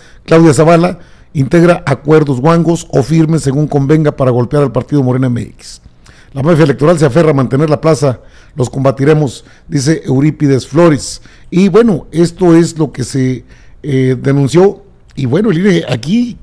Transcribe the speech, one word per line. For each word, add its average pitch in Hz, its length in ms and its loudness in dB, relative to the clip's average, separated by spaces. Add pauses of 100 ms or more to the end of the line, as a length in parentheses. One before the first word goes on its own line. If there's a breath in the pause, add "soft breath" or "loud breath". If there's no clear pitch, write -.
(240 soft breath)
Claudia 165 280 4
Zavala 165 460 2 (340 soft breath)
integra 170 520 0
acuerdos 147 560 0
guangos 165 500 0
o 143 120 0
firmes 156 400 0
según 139 240 -2
convenga 147 500 0
para 127 140 -2
golpear 123 320 -2
al 139 100 -2
partido 135 300 -2
Morena 127 240 -2
M 120 160 -4
X. - 400 -18 (500 soft breath)
"La 135 100 -8
mafia 156 220 2
electoral 147 340 0
se 143 60 0
aferra 151 280 2
a - 20 -2
mantener 135 340 0
la 151 140 -2
plaza, 151 380 -2 (340 soft breath)
los 127 160 -4
combatiremos", 139 760 -2 (240 soft breath)
dice 151 380 -2
Eurípides 139 600 0
Flores. 151 540 0 (300 soft breath)
Y 190 180 2
bueno, 208 420 2
esto 170 440 0
es 165 240 2
lo 151 120 -4
que 127 140 -10
se, 127 400 -4 (380 soft breath)
eh, 131 360 0
denunció. 143 640 0 (320)
Y 139 120 -6
bueno, 123 240 0
el 156 80 0
ine 180 280 0
aquí, 180 560 -4